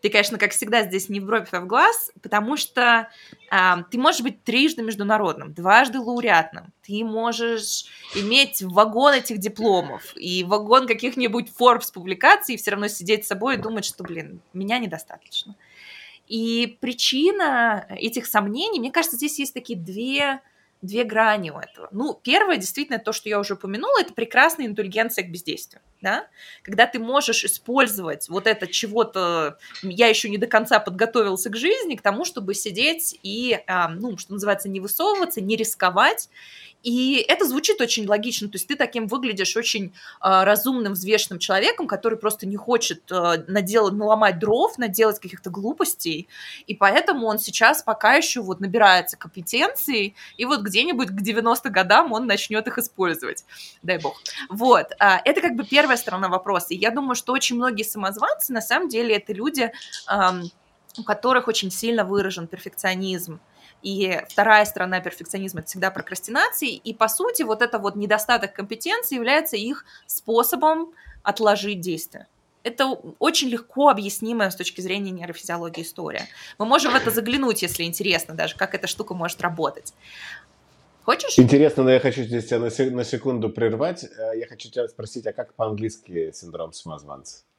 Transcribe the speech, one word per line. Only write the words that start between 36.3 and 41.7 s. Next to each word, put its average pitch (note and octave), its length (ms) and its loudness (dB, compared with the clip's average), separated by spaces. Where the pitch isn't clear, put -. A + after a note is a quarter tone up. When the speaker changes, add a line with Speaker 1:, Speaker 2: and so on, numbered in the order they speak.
Speaker 1:
И B3+ 320 0
это - 180 4
звучит D4 360 0
очень A#3 260 -2
логично, G#3 400 -2
то G#3 80 -12
есть - 120 -8
ты D4 80 -2
таким A#3+ 320 -2
выглядишь G#3+ 480 -2
очень, G#3+ 360 -2
а, F#3+ 240 6
разумным, G#3+ 500 2
взвешенным F#3+ 460 0
человеком, C#4 480 0